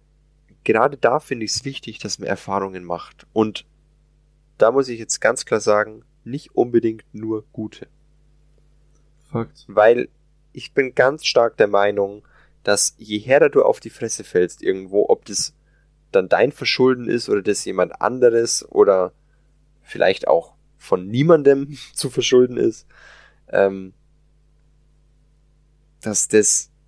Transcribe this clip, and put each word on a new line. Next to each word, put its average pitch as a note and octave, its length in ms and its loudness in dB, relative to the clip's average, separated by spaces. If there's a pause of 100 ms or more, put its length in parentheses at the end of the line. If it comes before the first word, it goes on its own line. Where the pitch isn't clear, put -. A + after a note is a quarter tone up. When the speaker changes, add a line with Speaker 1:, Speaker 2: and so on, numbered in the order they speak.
(640)
Speaker 1:
Gerade B2 340 0
da B2+ 220 0
finde A#2 260 -10
ich's - 200 -8
wichtig, C3+ 340 -14
dass - 200 -10
man - 80 -10
Erfahrungen G2 560 -6
macht. - 500 -14
Und A2 320 -2 (920)
da A2 140 4
muss C3 180 -2
ich A#2 100 -12
jetzt - 220 -8
ganz A#2 240 0
klar A2+ 160 -2
sagen, G#2+ 420 0 (200)
nicht B2 320 -12
unbedingt A#2 580 0
nur A2 300 -8 (100)
gute. - 340 -12 (1400)
Speaker 2:
Fakt. - 360 -8
Speaker 1:
Weil A2 420 4 (420)
ich - 220 -18
bin C3 220 -4
ganz C#3 300 0
stark A#2 320 0
der G#2+ 100 4
Meinung, G2+ 560 -2 (400)
dass - 340 -2
je G#2+ 220 -8
härter C3+ 300 2
du C#3+ 140 4
auf - 160 2
die A2+ 100 -18
Fresse - 340 -10
fällst - 380 -2
irgendwo, F#2+ 480 -2
ob - 160 0
das - 280 -8 (580)
dann F#2 160 2
dein A2+ 240 2
Verschulden B2+ 560 -2
ist A#2 220 -4
oder G#2 120 0
das G2+ 240 -4
jemand F#2 360 -4
anderes A#2 680 0
oder F#2+ 440 4 (680)
vielleicht - 460 -2
auch - 280 0 (220)
von F#2 300 -4
niemandem C#3 800 2
<laughs> - 80 -20
zu - 160 -6
verschulden B2 480 2
ist, A#2 280 -2 (640)
ähm, F#2+ 440 -2 (2000)
dass G#2 260 -4
das - 440 2 (160)